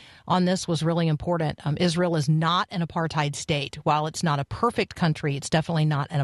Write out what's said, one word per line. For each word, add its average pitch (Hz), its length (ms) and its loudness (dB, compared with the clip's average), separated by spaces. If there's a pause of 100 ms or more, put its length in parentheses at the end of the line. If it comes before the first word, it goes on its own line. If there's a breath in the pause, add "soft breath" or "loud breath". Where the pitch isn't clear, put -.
(280 loud breath)
on 180 160 4
this 180 240 0
was 160 160 0
really 165 240 2
important. 156 580 -2
Um, 147 140 0
Israel 170 380 2
is 143 100 0
not 165 420 2
an 170 160 -2
apartheid 156 480 -2
state. 143 500 -4
While 151 240 2
it's - 160 -6
not 147 160 2
a 139 60 -4
perfect - 500 -2
country, 151 420 0
it's - 120 -8
definitely 160 360 2
not 143 240 0
an 147 140 -2